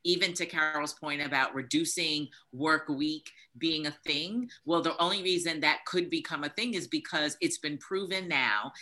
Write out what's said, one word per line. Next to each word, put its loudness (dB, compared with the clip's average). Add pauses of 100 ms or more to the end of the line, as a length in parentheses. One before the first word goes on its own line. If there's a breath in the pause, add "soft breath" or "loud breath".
even 2
to -2
Carol's 0
point -4
about 2
reducing 0 (240 loud breath)
work 2
week -2 (260 loud breath)
being 0
a -4 (160)
thing. -2 (160 loud breath)
Well, 2
the 0
only 2
reason 2
that 2
could 0
become -2
a -4
thing -2
is -2
because -2
it's 0
been -4
proven -4
now 2